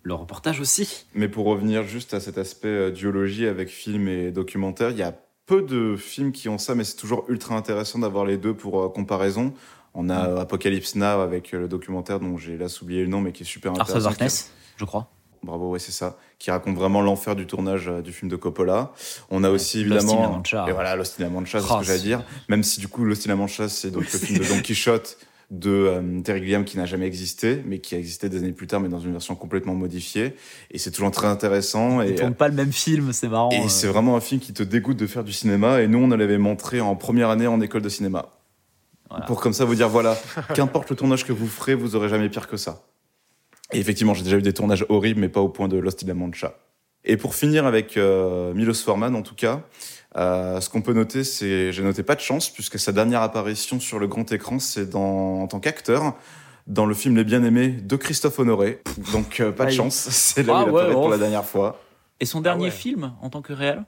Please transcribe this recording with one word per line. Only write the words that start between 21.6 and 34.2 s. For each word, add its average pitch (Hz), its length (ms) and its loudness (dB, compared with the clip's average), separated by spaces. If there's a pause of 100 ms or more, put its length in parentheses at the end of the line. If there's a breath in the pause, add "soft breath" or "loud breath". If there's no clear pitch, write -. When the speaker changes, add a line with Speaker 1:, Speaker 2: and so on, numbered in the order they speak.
Speaker 2:
c'est 95 100 -2
Speaker 1:
Oh, 120 40 4
Speaker 2:
ce 107 60 2
que 98 40 -4
j'allais 92 140 2
Speaker 1:
c'est 92 60 -4
Speaker 2:
dire. 117 200 0 (240 loud breath)
Même 107 140 4
si, - 180 0
du 98 80 -10
coup, 120 160 -4
Lost 104 220 0
in 104 40 -2
La 101 60 2
Mancha, 101 320 -2
c'est 98 220 -6
donc 87 140 -4
Speaker 1:
Oui, - 100 -8
Speaker 2:
le 95 40 0
film - 200 0
de 95 60 2
Speaker 1:
c'est 101 120 2
Speaker 2:
Don - 60 2
Quichotte - 560 0 (320 soft breath)
de, 95 200 -2
euh, 92 520 2
Terry 98 200 -2
Gilliam 98 220 2
qui 98 120 -8
n'a 90 100 -2
jamais 92 200 -2
existé, 92 580 -2
mais 98 140 -6
qui - 160 -10
a 87 40 -2
existé 87 300 -6
des 92 100 -4
années 90 140 -2
plus 90 140 -12
tard, 101 140 -2
mais 95 100 -2
dans 87 80 -4
une 87 140 -6
version 87 240 -6
complètement 92 380 -4
modifiée. 92 600 -4 (380 loud breath)
Et - 60 -12
c'est - 120 -6
toujours 101 220 0
très 104 160 0
intéressant. 104 720 2
Speaker 1:
Ils 95 80 2
Speaker 2:
Et, 95 60 2
Speaker 1:
tournent 123 180 2
pas 147 140 4
le 147 60 2
même 139 180 2
film, 147 400 2
c'est 117 160 -2
marrant, 117 220 4
Speaker 2:
et 120 100 2
Speaker 1:
euh. 104 80 0
Speaker 2:
c'est 104 180 2
vraiment 113 300 6
un 117 40 4